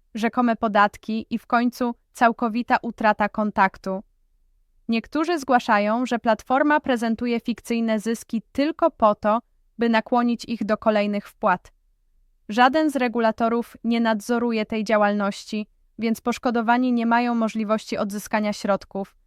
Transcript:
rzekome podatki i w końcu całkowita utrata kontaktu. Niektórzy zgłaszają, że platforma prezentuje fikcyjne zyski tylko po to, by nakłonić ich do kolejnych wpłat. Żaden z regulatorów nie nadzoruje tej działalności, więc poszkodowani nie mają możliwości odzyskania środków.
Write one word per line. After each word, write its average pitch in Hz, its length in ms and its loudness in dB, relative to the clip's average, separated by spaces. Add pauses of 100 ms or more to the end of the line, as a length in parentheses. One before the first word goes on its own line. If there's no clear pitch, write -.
(140)
rzekome 233 420 0
podatki 214 760 0
i 233 80 -4
w - 80 -12
końcu 240 480 0 (180)
całkowita 233 720 0
utrata 214 460 0
kontaktu. 196 760 -2 (840)
Niektórzy 302 500 -2
zgłaszają, 240 680 0
że 240 120 -2
platforma 285 640 0
prezentuje 233 600 -2
fikcyjne 233 600 -2
zyski 226 420 -6 (100)
tylko 320 380 0
po 208 240 2
to, 214 260 0 (380)
by 233 100 0
nakłonić 240 560 0
ich 226 200 -6
do 214 140 -2
kolejnych 208 500 0
wpłat. - 440 -2 (760)
Żaden 262 420 4
z 277 60 -6
regulatorów 233 880 0
nie 233 160 0
nadzoruje 226 680 0
tej 220 180 -4
działalności, 208 840 0 (320)
więc 226 220 -2
poszkodowani 240 720 0
nie 233 140 0
mają 240 280 2
możliwości 220 640 -2
odzyskania 208 560 -4
środków. - 640 -6 (100)